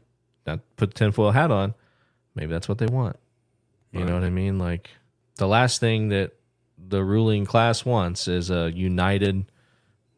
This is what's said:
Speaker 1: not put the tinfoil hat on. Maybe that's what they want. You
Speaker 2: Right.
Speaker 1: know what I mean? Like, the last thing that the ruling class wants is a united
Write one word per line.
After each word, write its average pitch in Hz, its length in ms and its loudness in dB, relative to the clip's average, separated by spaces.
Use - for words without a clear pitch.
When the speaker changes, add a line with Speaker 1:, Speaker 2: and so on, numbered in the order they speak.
Speaker 1:
not 78 140 -6
put 101 160 -2
the - 80 -14
tinfoil 104 320 2
hat 143 220 4
on. 98 220 0
Maybe 76 160 -6
that's 85 180 -6
what 104 100 -2
they 110 80 0
want. 123 280 -2
You 90 80 -6
Speaker 2:
Right. 90 80 -2
Speaker 1:
know 87 60 -2
what 90 100 -2
I 90 60 -2
mean? 95 280 -2
Like, 87 320 -6
the 98 100 0
last 120 320 2
thing 113 300 0
that 98 240 -2
the 98 160 0
ruling 104 440 2
class 117 380 2
wants 92 440 -2
is 87 220 -2
a 85 240 0
united 95 720 0